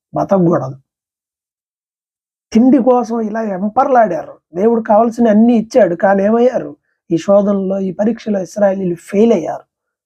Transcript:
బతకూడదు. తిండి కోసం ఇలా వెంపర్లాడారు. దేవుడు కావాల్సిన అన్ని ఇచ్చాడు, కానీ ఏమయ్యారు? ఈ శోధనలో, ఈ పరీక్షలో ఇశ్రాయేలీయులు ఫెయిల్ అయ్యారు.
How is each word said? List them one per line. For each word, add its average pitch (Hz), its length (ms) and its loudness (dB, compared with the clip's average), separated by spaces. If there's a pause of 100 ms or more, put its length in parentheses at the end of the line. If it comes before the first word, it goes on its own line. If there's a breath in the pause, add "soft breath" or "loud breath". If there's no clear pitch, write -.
(160)
బతకూడదు. 170 600 0 (1800)
తిండి 247 240 4
కోసం 233 440 0
ఇలా 220 200 -8
వెంపర్లాడారు. 214 960 -2 (180)
దేవుడు 226 260 0
కావాల్సిన 226 480 2
అన్ని 226 260 4
ఇచ్చాడు, 214 400 0
కానీ 196 280 0
ఏమయ్యారు? 220 540 -2 (340)
ఈ 165 60 0
శోధనలో, 196 600 0
ఈ 190 120 -6
పరీక్షలో 214 500 -4
ఇశ్రాయేలీయులు 190 540 -2
ఫెయిల్ 220 380 0
అయ్యారు. 165 300 -4 (420)